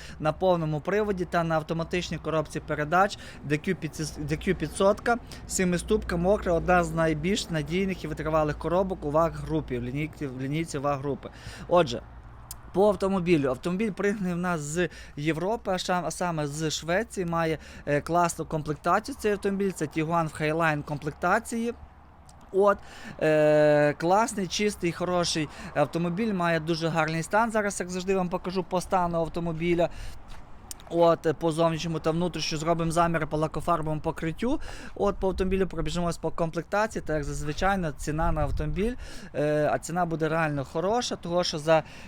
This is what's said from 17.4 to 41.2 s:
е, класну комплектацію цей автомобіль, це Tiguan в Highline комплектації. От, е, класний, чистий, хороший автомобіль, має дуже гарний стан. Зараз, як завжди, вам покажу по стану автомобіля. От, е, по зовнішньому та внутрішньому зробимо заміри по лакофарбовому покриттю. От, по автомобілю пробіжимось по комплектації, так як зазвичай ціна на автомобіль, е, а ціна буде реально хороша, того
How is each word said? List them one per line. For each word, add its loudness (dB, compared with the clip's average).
е, 2
класну 2
комплектацію -2
цей 0
автомобіль, 0
це -4
Tiguan 0
в -6
Highline 2
комплектації. -2
От, 6
е, 6
класний, 2
чистий, 0
хороший 0
автомобіль, 0
має 2
дуже 0
гарний 0
стан. 2
Зараз, 0
як -6
завжди, 0
вам 0
покажу -4
по -2
стану 0
автомобіля. 0
От, 4
е, 2
по 0
зовнішньому 0
та 0
внутрішньому 0
зробимо 2
заміри 2
по -4
лакофарбовому 0
покриттю. -2
От, 0
по 0
автомобілю 2
пробіжимось -2
по -4
комплектації, -2
так 0
як -2
зазвичай 0
ціна 0
на 0
автомобіль, 0
е, 2
а 0
ціна -2
буде 0
реально 0
хороша, -2
того 0